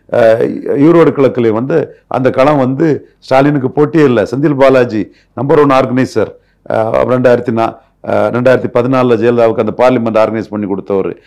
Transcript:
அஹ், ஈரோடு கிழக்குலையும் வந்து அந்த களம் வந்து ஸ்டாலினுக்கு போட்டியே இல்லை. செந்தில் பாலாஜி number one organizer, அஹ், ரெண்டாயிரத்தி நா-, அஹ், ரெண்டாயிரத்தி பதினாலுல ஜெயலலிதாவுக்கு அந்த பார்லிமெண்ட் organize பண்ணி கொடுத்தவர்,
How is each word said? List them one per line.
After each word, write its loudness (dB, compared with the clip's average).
அஹ், 4
ஈரோடு 4
கிழக்குலையும் 0
வந்து -4
அந்த -2
களம் 2
வந்து -2
ஸ்டாலினுக்கு 0
போட்டியே 0
இல்லை. 2
செந்தில் -2
பாலாஜி 2
number 0
one 4
organizer, 0
அஹ், -2
ரெண்டாயிரத்தி 0
நா-, -2
அஹ், 0
ரெண்டாயிரத்தி 0
பதினாலுல 0
ஜெயலலிதாவுக்கு 0
அந்த -4
பார்லிமெண்ட் 0
organize -2
பண்ணி -6
கொடுத்தவர், -4